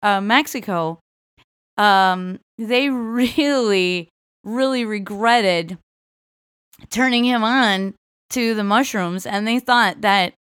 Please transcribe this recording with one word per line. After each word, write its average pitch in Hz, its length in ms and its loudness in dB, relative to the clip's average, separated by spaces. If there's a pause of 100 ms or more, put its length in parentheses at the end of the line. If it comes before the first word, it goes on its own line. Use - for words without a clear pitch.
uh, 202 160 2
Mexico, 202 800 -2 (760)
um, 190 600 2 (180)
they 247 320 0
<laughs> - 0 -
really, 233 1200 0 (340)
really 254 400 -2
regretted 202 920 0 (1120)
turning 247 340 0
him 247 200 0
on 214 500 0 (380)
to 226 240 0
the 214 80 -2
mushrooms. 202 600 -2
And 208 220 -4
they 233 120 0
thought 240 420 0
that 196 400 0